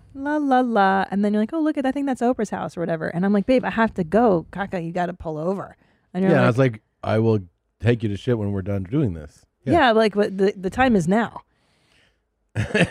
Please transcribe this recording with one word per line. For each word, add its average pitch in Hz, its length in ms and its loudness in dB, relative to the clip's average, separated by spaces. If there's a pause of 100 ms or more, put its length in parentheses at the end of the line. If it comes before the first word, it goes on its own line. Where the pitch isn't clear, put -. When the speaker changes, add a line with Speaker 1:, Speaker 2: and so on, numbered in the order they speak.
(140)
Speaker 1:
La, 285 240 -4
la, 269 220 2
la. 196 500 2
And 202 140 0
then 208 80 2
you're 214 100 2
like, 226 100 -4
"Oh, 330 80 -2
look 302 180 0
at, 262 80 -2
I 262 60 0
think 285 140 -4
that's 254 160 -4
Oprah's 233 280 0
house," 185 260 -8
or 180 40 -6
whatever. 165 280 -4
And 175 160 -2
I'm 202 80 2
like, 202 140 2
"Babe, 262 180 2
I 185 60 -4
have 220 240 0
to 185 100 -4
go. 190 460 2
Kaka, 185 300 -8
you 165 120 -8
gotta 175 200 -4
pull 160 260 -10
over." 175 380 -6 (380)
And 185 80 -2
you're 190 100 4
Speaker 2:
Yeah, 143 60 6
and 123 60 4
I 123 40 4
Speaker 1:
like 123 40 4
Speaker 2:
was 113 60 -2
like, 127 240 2 (220)
"I 107 140 2
will 113 220 2 (400)
take 117 220 0
you 110 60 -2
to 101 80 -4
shit 120 220 -2
when 101 140 -2
we're 98 100 -2
done 98 220 -4
doing 117 300 -2
this." 76 300 -16 (200)
Speaker 1:
Yeah, 233 80 -2
Speaker 2:
Yeah. 285 200 4
Speaker 1:
like, 214 240 2
what, 202 220 -2
the, 202 180 2
the 185 140 -8
time 254 260 2
is 165 100 0
now. 202 360 -2 (1120)
Speaker 2:
<laughs> 107 60 0 (280)